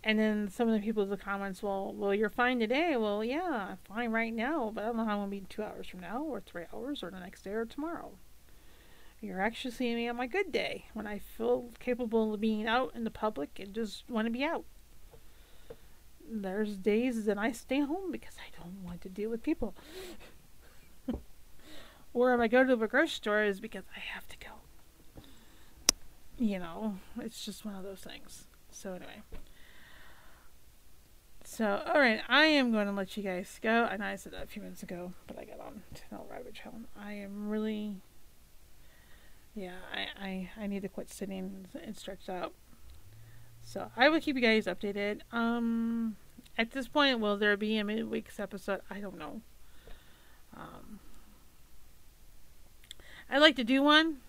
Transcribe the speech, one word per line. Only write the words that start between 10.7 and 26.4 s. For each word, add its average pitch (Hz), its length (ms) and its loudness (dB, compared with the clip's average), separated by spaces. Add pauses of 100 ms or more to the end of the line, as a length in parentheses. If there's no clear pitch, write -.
when 214 140 -6
I 208 120 -6
feel 240 500 0 (100)
capable 226 540 2
of 208 80 -2
being 220 260 2
out 240 260 4
in 233 120 -4
the 220 60 -2
public 240 460 -2
and 196 160 -10
just 220 360 -4
wanna 226 200 2
be 240 140 0
out. 302 220 0 (1600)
There's 208 480 -2
days 220 460 4
that 208 140 4
I 226 160 2
stay - 260 0
home 330 320 2
because - 260 -8
I - 120 -12 (120)
don't 185 220 -10
want 175 200 -8
to 190 60 -8
deal 208 200 -2
with 233 140 -2
people. 247 300 0 (1300)
<laughs> 254 60 -2 (1000)
Or 247 200 8
if 240 40 4
I 233 80 6
go 254 160 10
to 254 120 8
the 220 120 2
grocery 302 200 6
store 214 360 2
is 196 160 2
because 202 260 -8 (100)
I 196 40 -10
have - 280 -8
to - 100 -12
go. - 140 -14 (1900)
You 202 220 0